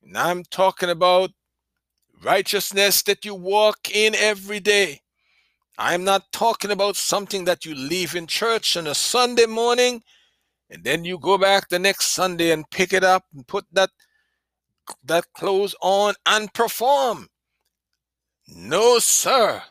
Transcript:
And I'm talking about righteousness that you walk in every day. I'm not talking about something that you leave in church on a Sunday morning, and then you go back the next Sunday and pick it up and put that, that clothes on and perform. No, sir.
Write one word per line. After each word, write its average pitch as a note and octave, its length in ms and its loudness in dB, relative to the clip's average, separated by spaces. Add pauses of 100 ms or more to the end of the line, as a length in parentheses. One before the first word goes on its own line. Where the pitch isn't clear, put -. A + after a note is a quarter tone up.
And - 160 -12
I'm F3 260 -2
talking F#3+ 460 -2
about F3+ 400 2 (920)
righteousness F#3+ 800 0
that G3+ 220 -4
you G#3 100 -10
walk G3+ 560 0
in G#3+ 240 2
every G#3 460 -2
day. F#3+ 400 2 (760)
I'm E3 260 -2
not G3 280 -2
talking G#3+ 380 -2
about G3 260 -2
something G3 480 -4
that F3 200 -2
you D#3+ 100 -12
leave D3+ 400 -6
in E3+ 120 -6
church A3 500 -2
on E3+ 120 -6
a C#3 60 -4
Sunday A#3+ 520 2
morning, A#3+ 560 0 (680)
and E2+ 160 -20
then E3 220 -4
you F3+ 120 -6
go F#3+ 200 2
back G3 300 2
the F3+ 100 -2
next F#3+ 300 0
Sunday E3+ 420 0
and D#3 180 -2
pick F#3 240 -2
it F#3 120 2
up F#3 280 4
and C#3 140 -20
put G3+ 260 -8
that, F#3+ 180 0 (1120)
that D#3+ 300 -2
clothes G3 460 -2
on G3 340 2 (120)
and G#3 260 0
perform. A#3 760 0 (1200)
No, F3 500 2
sir. G3+ 720 2